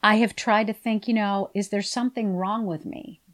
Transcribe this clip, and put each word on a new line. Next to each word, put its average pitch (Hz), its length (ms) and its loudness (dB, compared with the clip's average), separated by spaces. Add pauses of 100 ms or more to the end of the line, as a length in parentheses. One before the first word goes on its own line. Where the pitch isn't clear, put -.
I 214 120 6
have 226 200 2
tried 214 320 2
to 220 60 -4
think, 214 340 -2
you 240 60 2
know, 202 400 0
is 196 160 -2
there 202 120 0
something 233 540 -2
wrong 208 300 -2
with 160 200 -6
me? - 360 -14 (120)